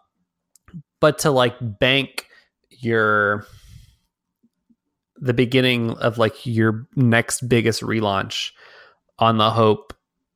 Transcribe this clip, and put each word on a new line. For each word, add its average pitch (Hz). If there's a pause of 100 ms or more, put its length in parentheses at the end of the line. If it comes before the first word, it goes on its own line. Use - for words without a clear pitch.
(1000)
but 151
to, 160
like, 123
bank 127 (440)
your, 107 (1700)
the 127
beginning 123
of, 113
like, 110
your 110 (100)
next 117
biggest 117
relaunch 107 (680)
on 113
the 110
hope 110 (420)